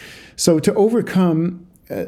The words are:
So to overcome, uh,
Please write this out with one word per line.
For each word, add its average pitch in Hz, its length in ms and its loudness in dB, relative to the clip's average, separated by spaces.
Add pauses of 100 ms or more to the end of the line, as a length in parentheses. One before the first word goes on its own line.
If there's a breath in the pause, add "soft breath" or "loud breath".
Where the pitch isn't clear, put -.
(360 loud breath)
So 165 220 2
to 202 160 0
overcome, 185 920 0 (240)
uh, - 180 -6